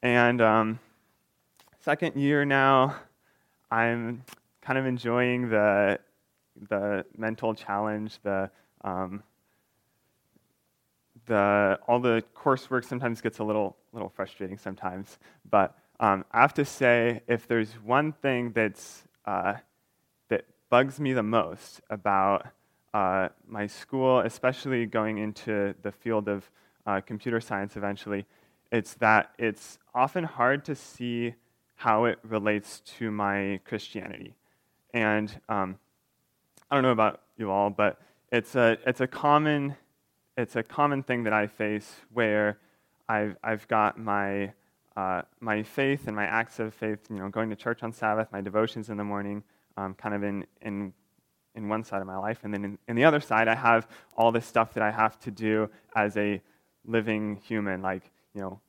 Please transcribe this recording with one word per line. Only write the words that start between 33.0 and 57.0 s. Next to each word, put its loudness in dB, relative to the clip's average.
my -2
Christianity. -12
And, 0
um, -4
I -4
don't 2
know 4
about 2
you -2
all, 4
but 0
it's 0
a, 6
it's 0
a 2
common, 2
it's -4
a -2
common 0
thing -2
that 0
I 2
face -6
where 0
I've, -2
I've -6
got 2
my, -2
uh, -4
my -4
faith -2
and -6
my -2
acts -4
of -6
faith, -6
you -8
know, -6
going -4
to -8
church -6
on -8
Sabbath, -2
my -6
devotions -4
in -8
the -6
morning, -6
um, -8
kind -8
of -4
in, -6
in, -8
in -10
one -2
side -6
of -8
my -10
life, -4
and -6
then -6
in, -10
in -6
the 2
other 6
side, 2
I 2
have 2
all 4
this -2
stuff 0
that 0
I 0
have 0
to -12
do 0
as 0
a -2
living -2